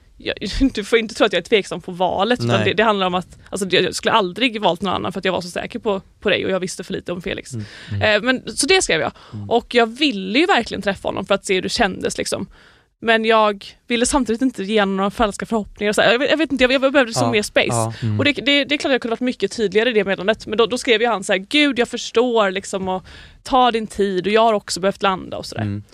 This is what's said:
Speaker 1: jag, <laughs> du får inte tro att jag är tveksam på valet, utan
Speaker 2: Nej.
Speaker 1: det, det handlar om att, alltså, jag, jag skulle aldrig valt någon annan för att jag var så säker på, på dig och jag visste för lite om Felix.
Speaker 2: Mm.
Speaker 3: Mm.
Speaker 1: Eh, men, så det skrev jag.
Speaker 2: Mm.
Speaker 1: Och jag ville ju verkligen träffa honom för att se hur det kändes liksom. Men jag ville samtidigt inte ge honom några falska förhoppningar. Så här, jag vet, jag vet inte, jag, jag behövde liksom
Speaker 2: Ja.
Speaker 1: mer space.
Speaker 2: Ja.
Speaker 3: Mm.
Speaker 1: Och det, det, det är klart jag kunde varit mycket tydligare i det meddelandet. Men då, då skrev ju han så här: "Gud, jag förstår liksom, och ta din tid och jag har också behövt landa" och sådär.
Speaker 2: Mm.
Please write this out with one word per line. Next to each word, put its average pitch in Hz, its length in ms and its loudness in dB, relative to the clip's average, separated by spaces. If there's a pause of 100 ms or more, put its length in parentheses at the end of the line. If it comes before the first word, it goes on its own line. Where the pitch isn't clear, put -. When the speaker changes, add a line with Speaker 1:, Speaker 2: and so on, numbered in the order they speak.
(180)
Speaker 1:
jag, - 160 -6 (200)
<laughs> 262 200 2
du 208 100 -4
får 226 140 2
inte 220 160 -6
tro 254 120 2
att 208 60 0
jag 180 80 2
är 170 40 -6
tveksam 190 360 0
på 185 120 -12
valet, 185 480 0
utan - 160 2
Speaker 2:
Nej. 214 80 2
Speaker 1:
det, 185 100 0
det 196 80 2
handlar 208 240 2
om 180 80 -2
att, - 240 -6 (120)
alltså, 202 200 -4
jag, 180 140 4
jag 170 100 -2
skulle - 180 -2
aldrig 214 480 0
valt 202 220 0
någon 185 120 -2
annan 202 180 -4
för 196 60 -8
att 185 60 -6
jag 190 80 0
var 175 80 -2
så 175 100 -10
säker - 280 -8
på, 196 220 -4 (200)
på 208 100 0
dig 131 140 0
och 190 60 -2
jag 190 100 -2
visste 185 240 -8
för - 80 -10
lite - 200 -8
om 180 100 -10
Felix. - 320 -10
Speaker 2:
Mm. 107 120 -8 (240)
Speaker 3:
Mm. 101 120 -4 (140)
Speaker 1:
Eh, 202 60 0
men, 240 340 -2
så 285 100 -2
det 381 160 4
skrev 160 180 0
jag. 120 120 -4 (220)
Speaker 2:
Mm. 104 160 -8
Speaker 1:
Och 233 240 0
jag 233 120 4 (120)
ville 214 400 0
ju 339 80 4
verkligen 269 360 0
träffa - 260 -4
honom - 180 -6
för 202 80 2
att 196 100 -2
se 202 100 0
hur 185 80 0
det 196 60 -4
kändes 190 500 -2
liksom. - 280 -4 (540)
Men 226 240 2
jag 214 400 2 (240)
ville 240 180 0
samtidigt 233 360 0
inte 254 220 -2
ge 208 160 2
honom 196 160 2
några 196 140 0
falska 202 360 -2
förhoppningar. 214 460 -4
Så - 100 2
här, - 100 6
jag 240 60 2
vet, 277 120 0
jag - 60 2
vet 311 160 0
inte, 254 120 2
jag, 247 80 4
jag 269 80 2
behövde 269 240 4
liksom 233 220 0
Speaker 2:
Ja. 233 60 0
Speaker 1:
mer 208 100 2
space. - 280 0
Speaker 2:
Ja. 113 220 0 (100)
Speaker 3:
Mm. 107 160 0
Speaker 1:
Och 269 60 2
det, 285 80 2
det, 277 320 2
det 285 100 -4
är 294 40 0
klart 294 140 -2
jag 240 100 2
kunde 226 100 -2
varit 254 80 -4
mycket 247 360 -2
tydligare 214 340 2
i - 20 -2
det 214 120 2
meddelandet. 196 420 -2
Men 208 120 -6
då, 226 80 6
då 233 120 -2
skrev 226 220 2
ju 233 60 2
han 202 180 0
så - 80 0
här: 190 60 2
"Gud, 277 400 2
jag 240 100 2
förstår 226 640 2
liksom, 190 380 -6
och 185 160 -4 (380)
ta 254 280 4
din 226 160 -2
tid 190 400 0
och 202 60 0
jag 220 80 6
har 226 120 6
också 202 280 -2
behövt 190 220 -2
landa" 185 340 -2
och 90 100 -10
sådär. - 160 -6
Speaker 2:
Mm. 104 200 -4 (120)